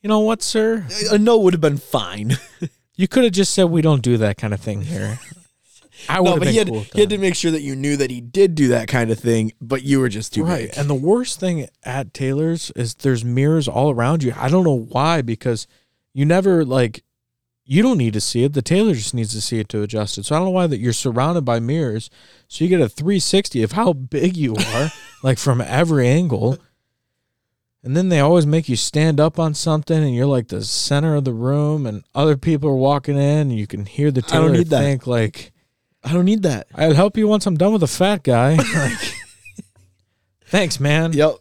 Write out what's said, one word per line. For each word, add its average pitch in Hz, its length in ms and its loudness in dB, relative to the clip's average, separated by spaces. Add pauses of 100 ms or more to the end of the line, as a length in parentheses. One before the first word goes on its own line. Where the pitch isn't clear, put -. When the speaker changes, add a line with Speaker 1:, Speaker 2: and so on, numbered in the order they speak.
Speaker 1:
You 202 80 -8
know 214 120 2
what, 220 220 0
sir? 220 440 -2 (240)
Speaker 2:
A, 208 60 4
a - 20 4
no 226 200 6
would 185 140 6
have 170 80 0
been 147 180 2
fine. 107 600 -4 (220)
<laughs> 170 80 -8 (260)
Speaker 1:
You 185 140 -2
could 254 160 4
have 226 80 2
just 185 220 0
said, 190 100 4
"We 165 180 2
don't 151 200 2
do 120 160 2
that 104 200 0
kind 107 160 -4
of 95 60 -6
thing 101 220 -6
here." 117 360 -6 (880)
I 156 80 -2
Speaker 2:
No, 190 60 2
Speaker 1:
would 185 80 4
have 170 100 2
Speaker 2:
but 139 40 0
Speaker 1:
been - 80 2
Speaker 2:
he 226 60 4
had, 185 100 2
Speaker 1:
cool - 120 -4
with 104 120 -14
Speaker 2:
he 202 80 0
had 208 100 4
Speaker 1:
that. 214 60 -2
Speaker 2:
to 190 40 -6
make 185 140 0
sure 170 180 -2
that 156 100 -4
you 139 140 -8
knew 143 200 -2
that 135 140 -2
he 123 100 -10
did 170 340 2
do 143 140 2
that 117 200 0
kind 117 220 0
of 110 100 0
thing, 113 400 0
but 127 220 -6
you 139 180 2
were 127 100 0
just 107 240 -10
too 107 100 0
Speaker 1:
Right. 165 240 -2
Speaker 2:
big. - 100 -10
Speaker 1:
And 143 120 -2
the 143 40 0
worst 196 460 -2
thing 170 280 -4 (160)
at 123 280 -8
tailors 151 640 -4
is 117 180 -4
there's 123 300 -2
mirrors 135 440 0
all 139 220 0
around 135 340 0
you. 123 120 -2
I 123 120 -4
don't 180 160 2
know 147 140 2
why, 139 440 -2
because 117 440 -4 (460)
you 139 140 -2
never, 175 380 4
like, 123 380 -2 (600)
you 147 180 2
don't 247 160 4
need 117 160 0
to 107 60 -2
see 117 220 -2
it. 143 100 0
The 139 100 -2
tailor 196 320 2
just 110 200 -8
needs 113 180 -4
to 110 80 -6
see 117 200 -4
it 104 100 -6
to 107 120 -4
adjust 104 360 -6
it. 98 80 -10
So 147 80 -2
I 156 40 0
don't 185 80 -2
know 190 60 -2
why 180 140 0
that 135 140 -2
you're 120 120 0
surrounded 135 520 -2
by 120 160 0
mirrors. 120 500 -4 (380)
So - 160 -4
you 175 60 0
get 180 100 4
a 120 80 2
three 175 320 -2
sixty 190 420 0
of 110 100 -2
how 185 220 0
big 143 420 -2
you 131 200 -2
are, 110 340 -2 (160)
Speaker 2:
<laughs> - 160 -20
Speaker 1:
like, 127 160 0
from 127 240 0
every 135 460 2
angle. 135 500 0 (1300)
And 131 120 -2
then 185 140 2
they 160 100 4
always 156 260 4
make 156 220 0
you 123 80 0
stand 156 420 0
up 156 220 2
on 160 140 0
something, 156 420 -2
and 147 180 2
you're, 120 120 2
like, 131 220 0
the - 140 -6
center 147 540 -2
of 143 80 0
the 131 80 -2
room, 143 520 0
and 107 200 -8 (100)
other 147 220 2
people 151 340 0
are 135 60 2
walking 139 400 0
in, 143 340 2
and 113 80 -2
you 104 80 -4
can 101 200 -8
hear 143 260 0
the 127 160 0
Speaker 2:
I - 60 -4
don't 160 120 4
Speaker 1:
tailor 165 120 4
Speaker 2:
need 170 100 2
that. 147 140 2
Speaker 1:
think, 139 260 -2
like, 117 440 -2 (520)
Speaker 2:
I 135 80 -4
don't 180 120 2
need 208 200 2
that. 131 320 -2
Speaker 1:
"I'll 156 180 4
help 190 220 2
you 220 100 2
once 208 200 2
I'm 180 100 0
done 185 160 2
with 214 80 2
the 156 80 2
fat 190 340 0
guy." 127 340 4
<laughs> 240 180 0
Like, 143 240 -2 (1500)
thanks, 180 340 0
man. 156 320 0
Speaker 2:
Yep. 151 280 2